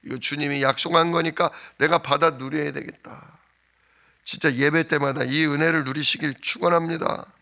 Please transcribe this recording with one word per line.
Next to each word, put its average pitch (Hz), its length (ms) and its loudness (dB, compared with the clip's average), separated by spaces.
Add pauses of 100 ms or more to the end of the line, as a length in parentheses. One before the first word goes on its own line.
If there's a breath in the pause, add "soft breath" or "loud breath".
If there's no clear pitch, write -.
이거 - 140 -10
주님이 143 460 -2
약속한 165 500 2
거니까 165 380 0 (260 loud breath)
내가 156 220 2
받아 147 320 2
누려야 143 420 -6
되겠다. - 680 -14 (880 soft breath)
진짜 - 260 0
예배 147 340 2
때마다 143 400 0
이 151 220 2
은혜를 156 380 0
누리시길 139 560 -2
축원합니다. 165 880 -2 (160)